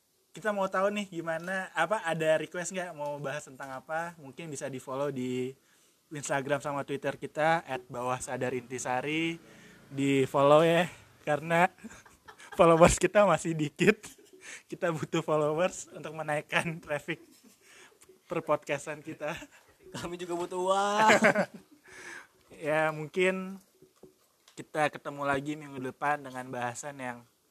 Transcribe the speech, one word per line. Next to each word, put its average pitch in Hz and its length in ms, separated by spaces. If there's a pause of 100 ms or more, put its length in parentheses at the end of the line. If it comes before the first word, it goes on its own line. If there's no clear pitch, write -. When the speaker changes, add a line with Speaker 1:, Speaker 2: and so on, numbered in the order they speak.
(300)
Speaker 1:
Kita 208 220
mau 190 160
tahu 196 240
nih 208 180
gimana, 170 640
apa 170 320
ada 160 320
request 160 340
nggak 180 220
mau 147 240
bahas 143 260
tentang 135 320
apa? 160 420
Mungkin 156 300
bisa 143 220
di-follow 135 400
di 127 400 (600)
Instagram 139 520
sama 143 240
Twitter 139 320
kita 160 480
at 131 240
bawah 127 320
sadar 127 320
intisari. 131 880 (460)
Di-follow 139 720
ya, 170 240 (380)
karena 165 500 (380)
<laughs> - 480
followers 170 400
kita 208 260
masih 165 300
dikit. 160 420 (680)
Kita - 240
butuh 160 320
followers 156 680
untuk 156 220
menaikkan 160 680
traffic 151 440 (1000)
per 165 180
podcastan 151 580
kita. 151 320 (580)
Speaker 2:
Kami 175 260
juga 175 200
butuh 175 260
uang. 202 540
Speaker 1:
<laughs> - 40 (1300)
Ya, 156 360
mungkin 185 720 (920)
kita 147 340
ketemu 143 340
lagi 143 320
minggu 143 280
depan 147 360
dengan 127 300
bahasan 123 480
yang 123 240 (300)